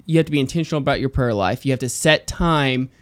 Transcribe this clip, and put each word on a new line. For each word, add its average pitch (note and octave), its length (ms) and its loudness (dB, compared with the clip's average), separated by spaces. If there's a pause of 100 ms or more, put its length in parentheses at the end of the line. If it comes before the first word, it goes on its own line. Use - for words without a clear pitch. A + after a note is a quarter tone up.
you D#3+ 100 2
have D#3+ 80 4
to D#3 60 -8
be D3 80 0
intentional D#3 420 -2
about C3+ 180 0
your C3 100 -2
prayer B2 220 0
life. G2+ 320 0
You C3+ 100 0
have B2 80 -4
to B2+ 80 -4
set - 360 2
time C3+ 640 0 (120)